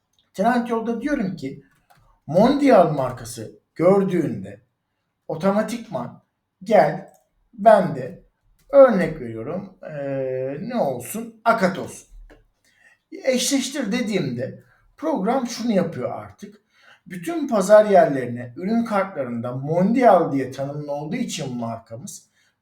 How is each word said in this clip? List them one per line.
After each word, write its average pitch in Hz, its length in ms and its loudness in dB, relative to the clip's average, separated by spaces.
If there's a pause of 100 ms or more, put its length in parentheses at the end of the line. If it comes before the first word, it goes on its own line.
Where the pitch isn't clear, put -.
(340)
Trendyol'da 226 680 -2
diyorum 262 340 -4
ki, - 280 -12 (640)
Mondial 220 640 6
markası 120 680 -8 (160)
gördüğünde 160 840 0 (640)
otomatikman 190 960 -4 (400)
gel, 185 500 2 (400)
ben 208 420 4
de - 280 -12 (460)
örnek 202 520 6
veriyorum, 127 640 -10
eee, 135 800 -6
ne 240 140 -8
olsun? 160 680 -6
Akat 180 340 2
olsun. - 280 -14 (1040)
Eşleştir 269 800 -2
dediğimde 165 720 -4 (340)
program 254 500 -2
şunu 226 240 -4
yapıyor 160 400 -2
artık. - 500 -16 (460)
Bütün 285 400 -6
pazar 208 380 6
yerlerine 131 720 2
ürün 226 280 -2
kartlarında 135 640 -4
Mondial 175 800 2
diye 131 200 -2
tanımlı 143 400 -8
olduğu 151 240 -8
için 135 420 -6
markamız, 117 720 -12 (320)